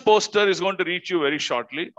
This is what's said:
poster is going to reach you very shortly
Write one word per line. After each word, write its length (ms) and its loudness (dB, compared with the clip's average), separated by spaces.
poster 440 4
is 120 -4
going 160 -2
to 120 -4
reach 200 -6
you 140 2
very 220 -2
shortly 360 -4